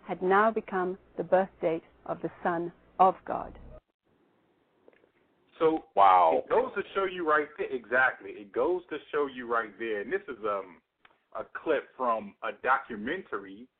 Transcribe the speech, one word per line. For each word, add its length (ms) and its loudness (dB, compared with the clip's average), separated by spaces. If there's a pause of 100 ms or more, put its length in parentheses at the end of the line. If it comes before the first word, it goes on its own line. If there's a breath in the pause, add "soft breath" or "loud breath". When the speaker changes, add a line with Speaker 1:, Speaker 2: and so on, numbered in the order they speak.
Speaker 1:
had 140 -6
now 300 4
become 460 -4 (200)
the 60 -4
birth 260 2 (120)
date 220 -2 (220)
of 160 -8
the 100 -6 (100)
Son 300 -2 (280)
of 160 6 (100)
God. 320 -8 (2000)
Speaker 2:
So 260 2 (100)
Speaker 3:
Wow. 500 8
Speaker 2:
it 40 -20
goes 260 2
to 80 -4 (100)
show 120 0
you 240 -4
right 180 2 (100)
there, 120 -6
exactly. 600 -2
It 200 -16
goes 380 0
to 80 -8 (140)
show 160 -2
you 240 -12
right 280 -4
there, 220 -4
and 100 -8
this 180 -4
is, 160 -12
um, 320 -6 (580)
a 80 -10
clip 540 -4
from 460 -2
a 80 -6 (120)
documentary 1040 -6 (120)